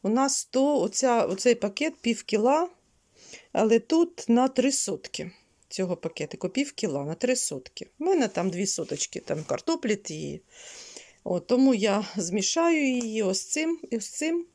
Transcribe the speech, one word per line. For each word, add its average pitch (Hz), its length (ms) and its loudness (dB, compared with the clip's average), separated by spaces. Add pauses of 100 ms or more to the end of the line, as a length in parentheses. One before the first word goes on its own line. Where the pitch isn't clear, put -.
У 190 60 -2
нас 262 280 2
сто, 277 440 0
оця, 233 440 2
оцей 233 300 2
пакет 262 460 -2
пів - 220 0
кіла, 269 460 2 (840)
але 220 260 4
тут 330 500 0
на 240 200 6
три 262 240 2
сотки - 580 -6 (380)
цього 180 280 -2
пакетику, - 520 -8
пів 277 240 -2
кіла 143 320 -4
на 156 100 -4
три 247 220 0
сотки. - 500 -8 (120)
У 294 60 -6
мене 349 240 2
там 180 220 -2
дві 180 160 -2
соточки, - 540 -6
там 156 240 -6
картоплі 320 520 -2
тієї. 156 460 -10 (840)
От, 175 220 -2
тому 262 280 6
я 202 300 2 (120)
змішаю 277 680 2
її 226 360 0
ось 196 220 0
цим 320 340 -2 (120)
і 233 60 -2
ось 220 120 -6
цим 339 460 -2